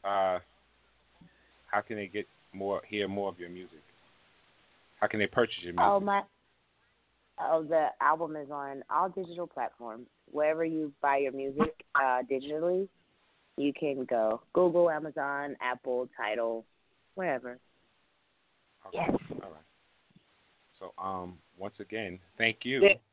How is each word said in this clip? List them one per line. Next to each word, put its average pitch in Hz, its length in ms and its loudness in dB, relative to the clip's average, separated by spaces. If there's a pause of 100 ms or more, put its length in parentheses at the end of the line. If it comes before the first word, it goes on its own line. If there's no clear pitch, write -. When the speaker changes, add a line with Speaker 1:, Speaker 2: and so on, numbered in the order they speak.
Speaker 1:
uh, 95 360 2 (1300)
how 104 140 0
can 110 160 -6
they 98 120 -6
get 101 180 -6 (260)
more, 98 340 -4
hear 104 200 -2
more 98 220 -2
of 87 100 -8
your 87 100 -12
music? 87 340 -16 (1160)
How 107 60 2
can 107 140 0
they 98 60 2
purchase - 360 0
your 87 100 -8
music? 87 120 2
Speaker 2:
Oh, 202 160 4
my, 202 220 0 (1160)
oh, 160 220 0
the 156 260 2 (120)
album 156 360 2
is 143 140 -10
on 139 400 -8
all 175 180 4
digital 175 380 -8
platforms. 120 600 -8 (240)
Wherever 156 340 2
you 156 280 -2 (100)
buy 139 160 4
your 139 140 0
music, 139 520 -2 (100)
uh, 127 360 4
digitally, 156 580 0 (680)
you 143 220 0
can 135 260 -2
go. 113 360 2 (120)
Google, 175 380 6
Amazon, 143 680 -4
Apple, 123 560 -2
Tidal, 113 480 -2 (500)
wherever. 127 440 -4 (1300)
Speaker 1:
Okay. 92 120 -10
Speaker 2:
Yes. - 120 0 (320)
Speaker 1:
All 95 80 -14
right. 78 100 -20 (1160)
So, 95 140 -12 (100)
um, 90 360 -6 (200)
once 98 220 -10
again, 101 380 -8 (200)
thank 113 260 2
you. 127 160 2
Speaker 3:
There, 196 140 10 (180)